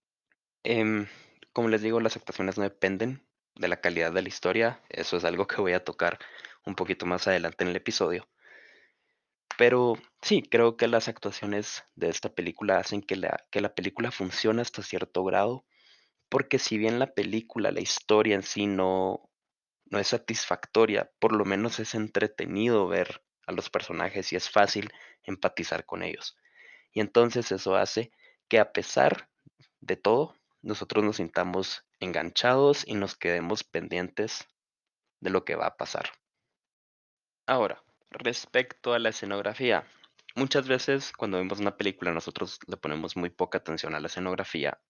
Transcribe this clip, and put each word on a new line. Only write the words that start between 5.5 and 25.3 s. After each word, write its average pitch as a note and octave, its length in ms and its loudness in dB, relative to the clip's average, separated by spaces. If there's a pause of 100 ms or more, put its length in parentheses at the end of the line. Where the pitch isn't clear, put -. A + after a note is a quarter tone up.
voy F#2 120 2
a F#2 100 0
tocar - 360 -2 (460)
un G2 100 -6
poquito F2+ 300 -4
más F2+ 220 -2
adelante E2+ 360 0
en F2+ 60 0
el F2 60 -2
episodio. F2+ 520 -2 (1300)
Pero A#2+ 400 6 (240)
sí, F#3 200 4
creo A#2 360 4
que A#2 100 4
las A#2 200 2
actuaciones G#2 760 -6 (120)
de E2+ 140 -2
esta - 240 -6
película F2+ 460 0
hacen G2+ 220 -4
que F#2+ 140 -4
la, - 360 -4
que G2 100 -2
la G2+ 140 -4
película G#2+ 340 -4
funcione A2 540 -2
hasta - 180 -8
cierto F#2 420 -4
grado, G2 420 0 (640)
porque - 300 0
si A2 220 -2
bien A2 180 2
la C3+ 160 0
película, G2+ 580 -2
la F2+ 100 -4
historia G#2+ 520 2
en G2 80 2
sí G2+ 240 -4
no, F#2+ 640 0 (560)
no G#2 140 -2
es G2+ 80 0
satisfactoria, - 1120 0
por A2 140 4
lo G#2 120 2
menos G2+ 340 -2
es A2 140 -6
entretenido G#2+ 960 0
ver F2+ 360 -2 (220)
a F2 60 -8
los F2+ 180 -4
personajes F2+ 640 -4
y F2+ 40 0
es - 120 -6
fácil G2+ 420 2 (320)
empatizar F#2 600 -4